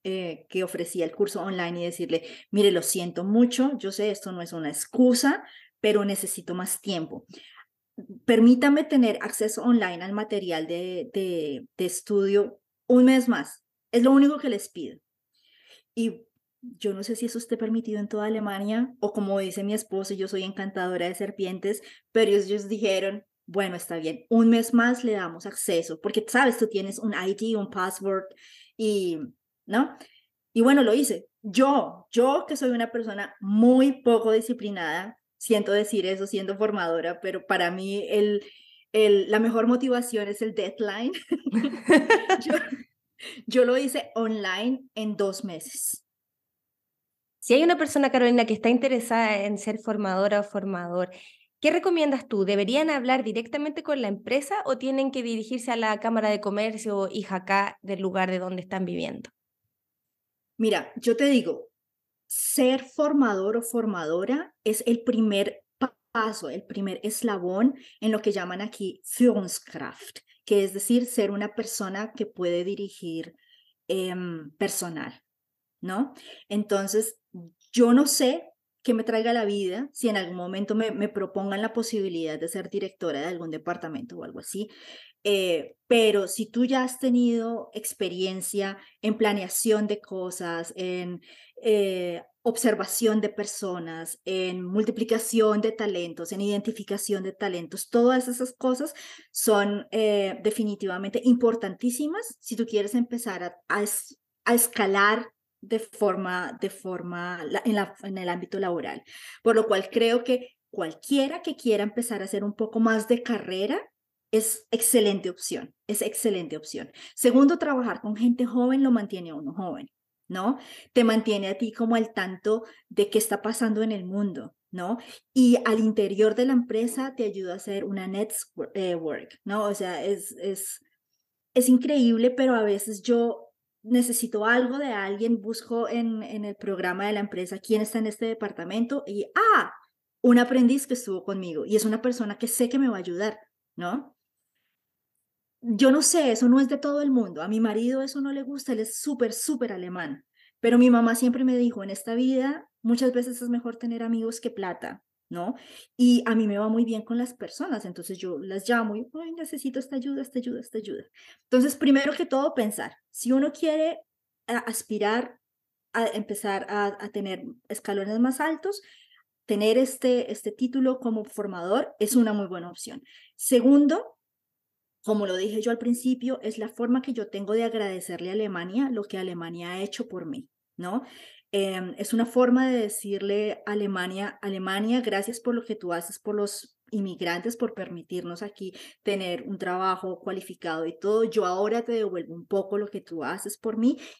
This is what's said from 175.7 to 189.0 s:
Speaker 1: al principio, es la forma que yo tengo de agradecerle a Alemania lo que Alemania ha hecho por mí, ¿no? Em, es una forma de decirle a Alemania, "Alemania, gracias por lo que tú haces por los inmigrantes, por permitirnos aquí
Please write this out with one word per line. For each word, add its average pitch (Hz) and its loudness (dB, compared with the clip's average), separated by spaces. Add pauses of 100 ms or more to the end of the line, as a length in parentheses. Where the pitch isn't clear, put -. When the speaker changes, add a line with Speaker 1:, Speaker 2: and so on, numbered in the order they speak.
Speaker 1:
al 233 -2
principio, 254 -2
es 220 -6
la 214 -6
forma 240 0
que 262 -6
yo 220 -6
tengo 196 -6
de 226 2
agradecerle 185 -4
a - -6
Alemania 208 -2
lo 214 -2
que - -8
Alemania 170 -8
ha 185 -8
hecho 202 -8
por 175 -10
mí, 135 -10 (280)
¿no? 190 -6 (480)
Em, 190 -2
es - -6
una 233 2
forma 254 4
de 247 2
decirle 202 -4
a 208 -6
Alemania, 196 -4
"Alemania, 202 -2
gracias 202 -4
por 240 -2
lo 233 -2
que 214 -8
tú 175 -6
haces 170 -6
por 208 -6
los - -6 (140)
inmigrantes, 185 -4
por 226 -4
permitirnos 175 -10
aquí 202 -12 (320)